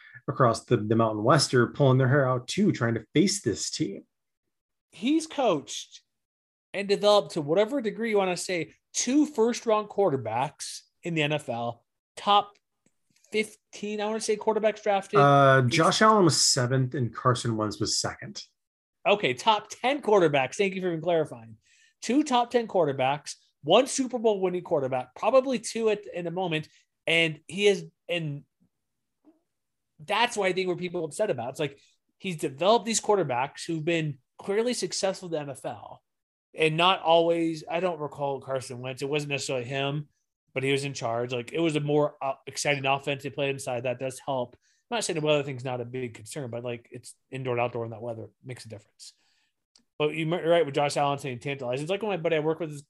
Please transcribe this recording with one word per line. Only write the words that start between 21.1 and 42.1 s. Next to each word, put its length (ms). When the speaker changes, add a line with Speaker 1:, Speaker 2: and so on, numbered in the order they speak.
Speaker 2:
Two 200
top 280
ten 180
quarterbacks, 640
one 240
Super 320
Bowl 220
winning 220
quarterback, 520
probably 440
two 320
at, 120
in 120
a 40
moment. 380
And 400
he 200
is, 200
and 360
that's 320
why 100
I 60
think 160
we're 80
people 280
upset 260
about. 200
It's 100
like, 180
he's 180
developed 500
these 140
quarterbacks 640
who've 180
been 340
clearly 360
successful 520
in 60
the 80
N 100
F 140
L. 380
And 220
not 260
always, 640
I 120
don't 180
recall 420
Carson 400
Wentz. 220
It 60
wasn't 220
necessarily 340
him, 440
but 80
he 80
was 140
in 100
charge. 380
Like, 200
it 80
was 160
a 40
more, 420